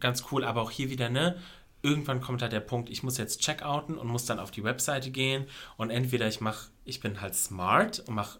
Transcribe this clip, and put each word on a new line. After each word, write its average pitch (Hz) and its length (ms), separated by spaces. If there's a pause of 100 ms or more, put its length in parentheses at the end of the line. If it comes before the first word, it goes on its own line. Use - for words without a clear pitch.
ganz 127 300
cool, 131 140
aber 117 180
auch 110 80
hier 135 200
wieder, 127 180
ne, 160 280 (460)
irgendwann 143 380
kommt 123 220
halt 117 100
der 107 80
Punkt, 120 300
ich - 120
muss 127 160
jetzt 113 240
checkouten 147 560
und 117 100
muss 120 160
dann 87 160
auf 95 100
die 104 140
Webseite 131 460
gehen 135 360 (300)
und 113 140
entweder 123 360
ich 107 140
mach, 110 260 (180)
ich - 160
bin 98 200
halt 98 160
smart 104 720
und 113 80
mach 104 260